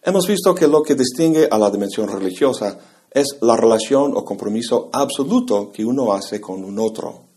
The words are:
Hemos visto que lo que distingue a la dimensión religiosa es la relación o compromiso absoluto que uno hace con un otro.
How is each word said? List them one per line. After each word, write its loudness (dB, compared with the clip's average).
Hemos 0
visto 2
que 2
lo 4
que 2
distingue 4
a 2
la 4
dimensión -4
religiosa -2
es 0
la 4
relación 2
o -4
compromiso -4
absoluto -2
que -6
uno 0
hace -6
con -10
un -10
otro. -6